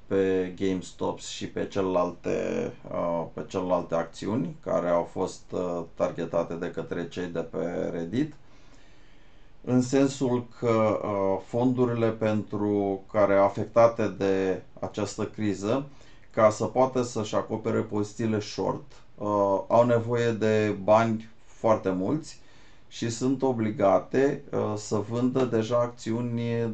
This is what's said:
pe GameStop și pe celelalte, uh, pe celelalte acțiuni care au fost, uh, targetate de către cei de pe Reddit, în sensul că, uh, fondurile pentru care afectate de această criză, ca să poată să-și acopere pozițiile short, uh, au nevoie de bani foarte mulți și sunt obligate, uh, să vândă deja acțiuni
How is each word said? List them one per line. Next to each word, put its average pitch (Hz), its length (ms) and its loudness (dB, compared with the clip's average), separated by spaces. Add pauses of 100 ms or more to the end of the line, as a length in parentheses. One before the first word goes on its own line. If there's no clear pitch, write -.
pe 92 520 2
GameStop 92 600 -2
și - 280 -10
pe - 200 -4
celelalte, 90 1040 -2 (200)
uh, 85 420 -2
pe 82 140 -8
celelalte 90 480 -2
acțiuni 110 680 -4
care 87 260 0
au 85 140 4
fost, - 380 -4 (100)
uh, 90 300 -4 (120)
targetate 85 600 -2
de 85 180 -6
către 85 360 -6
cei 87 200 -6
de 82 120 -6
pe 85 520 -4
Reddit, 95 420 -4 (1300)
în 127 180 4
sensul 131 640 2 (140)
că, 110 440 4
uh, 98 420 0
fondurile 120 640 2
pentru 104 920 0 (100)
care 101 240 4
afectate 107 720 6
de 95 540 0 (180)
această 104 460 -4
criză, 107 600 -2 (460)
ca 131 180 8
să 113 160 -2
poată 127 360 2
să-și 113 340 -2
acopere 110 440 -2
pozițiile 110 600 -2
short, - 520 -4 (240)
uh, 101 520 2
au 120 180 6
nevoie 117 460 2
de 107 520 2
bani 110 460 4 (160)
foarte 107 440 2
mulți 101 500 -2 (480)
și - 220 -6
sunt 127 320 0
obligate, 113 1120 2
uh, 107 240 0
să 107 200 -4
vândă 123 500 0
deja 117 320 2
acțiuni 117 960 -2